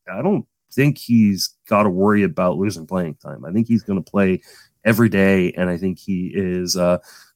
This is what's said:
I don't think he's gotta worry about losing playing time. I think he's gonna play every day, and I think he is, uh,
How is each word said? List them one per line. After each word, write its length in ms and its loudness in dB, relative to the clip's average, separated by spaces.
I 120 -8
don't 240 -2
think 240 2
he's 540 2
gotta 220 2
worry 320 2
about 340 0
losing 300 -4
playing 300 -4
time. 280 -16
I 80 -10
think 160 0
he's 140 2
gonna 180 -4
play 400 0
every 260 4
day, 420 2
and 160 -2
I 80 -4
think 220 -6
he 360 -6
is, 420 -4
uh, 220 2